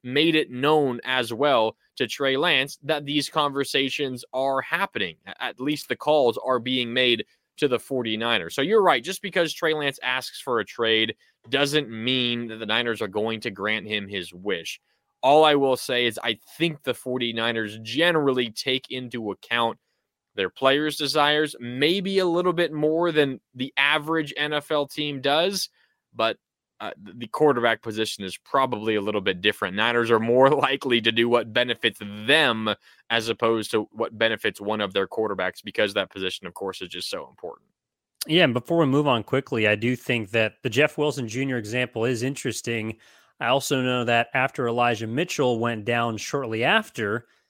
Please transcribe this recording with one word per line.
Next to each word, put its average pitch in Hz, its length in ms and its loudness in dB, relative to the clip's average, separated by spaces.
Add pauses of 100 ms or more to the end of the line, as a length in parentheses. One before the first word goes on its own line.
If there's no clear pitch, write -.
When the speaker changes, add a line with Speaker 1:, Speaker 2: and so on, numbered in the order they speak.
Speaker 1:
made 151 320 2
it 156 160 0
known 135 520 2
as 123 300 -2
well 117 440 2 (180)
to 123 120 -2
Trey 135 300 -2
Lance 143 460 0
that 147 220 -4
these 143 240 -2
conversations 135 920 -2 (100)
are 135 280 0
happening. 120 540 -4 (100)
A-, - 180 -10
at 117 160 -8
least 143 300 -4
the 123 60 -2
calls 139 500 4
are 127 140 2
being 123 340 -2
made 123 320 2 (320)
to 147 100 2
the 123 120 0
forty-niners. 113 720 -2
So - 80 -2
you're 202 220 4
right. 143 200 4
Just 185 200 -8
because 175 280 0
Trey 160 220 -2
Lance 151 300 -2
asks 127 380 -4
for 123 180 0
a 101 60 -2
trade 110 500 0 (340)
doesn't 139 400 0
mean 120 600 -2
that 110 80 -12
the 110 100 -10
Niners 113 340 0
are 110 60 -2
going 107 320 -2
to 117 100 -6
grant 104 380 -4
him 104 200 -4
his 95 240 -8
wish. 90 480 -6 (440)
All 147 200 8
I 151 120 6
will 135 220 2
say 123 280 -2
is 113 160 -2
I 113 160 -2 (200)
think 160 260 -4
the 127 100 -2
forty-niners 117 840 -4
generally 131 720 0
take - 400 -6
into 120 400 -8
account 117 480 -2 (560)
their 95 140 -2
players' 147 480 2
desires, 151 600 2
maybe 170 600 0
a 185 60 4
little 175 280 2
bit 165 200 0
more 156 380 0
than 143 280 2 (160)
the 127 220 -6
average 151 600 0
N 151 160 -2
F 147 160 -4
L 147 160 0
team 147 360 -6
does, 165 480 0 (440)
but, 113 240 0 (420)
uh, 107 120 -8 (120)
th-, 101 140 -16
the 117 100 -10
quarterback 120 540 2
position 107 420 -4
is 92 140 -8
probably 113 580 0
a 104 60 2
little 104 200 -2
bit 92 200 -2
different. 101 340 0
Niners 117 360 2
are 113 80 6
more 123 300 6
<laughs> 139 180 4
likely 131 340 0
to 113 100 4
do 117 160 2
what 117 260 0
benefits 120 460 0 (280)
them 117 480 4 (340)
as 113 200 0
opposed 113 420 0
to 107 220 0
what 113 240 -4
benefits 110 440 0
one 107 200 -2
of 98 120 -2
their 98 140 0
quarterbacks 95 560 -4
because 104 320 -2
that 98 160 -2
position, 95 340 -6
of 87 80 -12
course, 98 300 -8
is 87 60 -10
just 90 200 -10
so 78 200 -8
important. - 380 -16 (600)
Speaker 2:
Yeah, 170 160 4
and 135 100 4
before 127 260 0
we 160 60 4
move 143 220 2
on 117 160 2
quickly, 123 440 0
I 107 80 4
do 117 200 0
think 113 360 -4
that 110 300 0
the 127 80 -4
Jeff 135 300 2
Wilson 139 280 -2
Junior 131 300 -4
example 117 480 -4
is 123 160 0
interesting. 117 760 -4 (420)
I - 80 -2
also 131 340 0
know 123 240 0
that 117 280 2
after 131 340 0
Elijah 117 400 0
Mitchell 127 520 0
went 117 240 -2
down 117 340 0
shortly 113 460 -4
after, 120 640 0 (220)